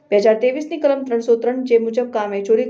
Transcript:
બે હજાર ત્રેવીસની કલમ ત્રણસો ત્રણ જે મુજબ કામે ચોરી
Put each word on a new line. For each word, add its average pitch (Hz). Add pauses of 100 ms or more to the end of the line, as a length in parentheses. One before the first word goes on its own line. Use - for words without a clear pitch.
(100)
બે 202
હજાર 220
ત્રેવીસની 302
કલમ 269
ત્રણસો 233
ત્રણ 240
જે 233
મુજબ 226
કામે 202
ચોરી 220